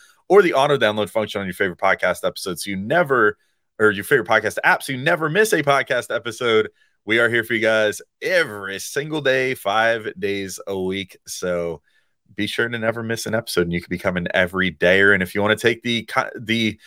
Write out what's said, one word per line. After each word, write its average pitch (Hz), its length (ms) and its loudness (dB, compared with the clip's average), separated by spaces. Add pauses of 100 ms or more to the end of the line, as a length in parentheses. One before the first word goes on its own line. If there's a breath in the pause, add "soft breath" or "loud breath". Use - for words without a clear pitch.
(300 soft breath)
or 202 120 8
the 170 120 4
auto 139 240 4
download 107 320 0
function 104 320 -2
on 98 60 -6
your 92 60 -6
favorite 92 260 -2
podcast 92 480 0
episode 90 320 -6
so 101 120 -8
you 95 40 -6
never, 123 640 2 (420)
or 107 120 6
your 101 120 -4
favorite 120 240 2
podcast 107 360 2
app, 175 180 4
so 139 120 -8
you 127 60 -8
never 156 300 -2
miss 214 240 0
a 165 80 2
podcast 131 520 0
episode. 113 560 0 (360)
We 110 140 2
are 117 100 4
here 117 140 0
for 117 100 -4
you 110 80 0
guys 110 400 2 (200)
every 107 580 -2
single 151 420 -6
day, 131 340 0
five 110 640 0
days 98 480 -4
a 98 120 -6
week. 95 380 -6 (100)
So 87 540 -6 (540)
be 104 120 -4
sure 120 220 -2
to 120 100 -6
never 113 240 -2
miss 113 220 -4
an 107 100 -4
episode, 101 280 0
and 85 100 -4
you 85 80 -2
can - 80 -12
become 90 280 -2
an 87 180 -4
everydayer. 92 800 2
And 95 100 2
if 90 120 -8
you 101 60 0
want 107 160 2
to - 40 -10
take 117 200 2
the 117 220 -4
co-, - 260 -4 (100)
the 113 480 -2